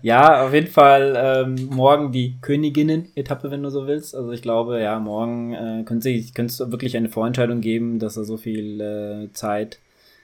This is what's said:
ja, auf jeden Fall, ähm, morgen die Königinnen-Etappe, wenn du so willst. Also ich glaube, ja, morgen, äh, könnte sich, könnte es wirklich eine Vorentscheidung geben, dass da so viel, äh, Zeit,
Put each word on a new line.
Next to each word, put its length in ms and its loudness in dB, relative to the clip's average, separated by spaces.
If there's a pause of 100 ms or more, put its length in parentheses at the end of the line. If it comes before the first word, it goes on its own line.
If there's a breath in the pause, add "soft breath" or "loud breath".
ja, 460 6
auf 80 0
jeden 140 4
Fall, 480 8
ähm, 540 0
morgen 400 4
die 300 -4
Königinnen-Etappe, 1120 -2
wenn 120 -8
du 80 -6
so 160 -6
willst. 280 -6
Also 180 -8
ich 80 -10
glaube, 400 -2
ja, 180 -2
morgen, 540 -6
äh, 320 -8
könnte 200 -6
sich, 280 -4
könnte 200 -6
es 180 -8
wirklich 260 -6
eine 140 -4
Vorentscheidung 500 -2
geben, 380 -4
dass 160 -6
da 100 -8
so 140 -10
viel, 420 -8
äh, 540 -10
Zeit, 440 -6 (460)